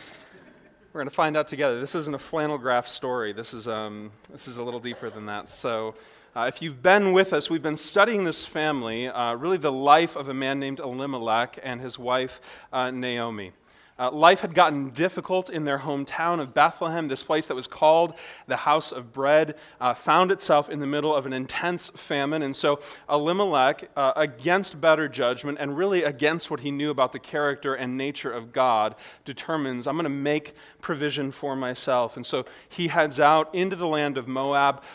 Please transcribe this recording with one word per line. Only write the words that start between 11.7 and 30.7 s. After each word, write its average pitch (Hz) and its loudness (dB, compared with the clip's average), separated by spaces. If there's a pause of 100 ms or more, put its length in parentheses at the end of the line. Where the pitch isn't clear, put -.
his 127 -10
wife, 127 -2 (320)
uh, 127 0
Naomi. 120 -6 (480)
Uh, 127 0
life 165 6
had 175 -6
gotten 151 4
difficult 185 -2
in 156 -6
their 139 -2
hometown 151 -2
of 131 -10
Bethlehem, 160 2
this 135 -2
place 156 -2
that 151 -6
was 127 -4
called 165 4 (320)
the 127 -2
House 151 0
of 120 -12
Bread, 151 4 (240)
uh, 123 0
found 175 4
itself 151 2
in 147 -6
the 143 -4
middle 147 0
of 135 -2
an 131 -6
intense 170 -6
famine. 147 -4
And 135 -4
so 143 2 (300)
Elimelech, 156 2
uh, 139 2
against 156 0
better 156 6
judgment 131 -2
and 143 -4
really 185 2
against 147 0
what 147 -4
he 143 -6
knew 143 -2
about 131 0
the 139 -12
character 143 -2
and 127 -6
nature 139 -6
of 117 -10
God, 110 4 (320)
determines, 135 -6
"I'm 143 -2
gonna 165 -2
make 147 -2 (260)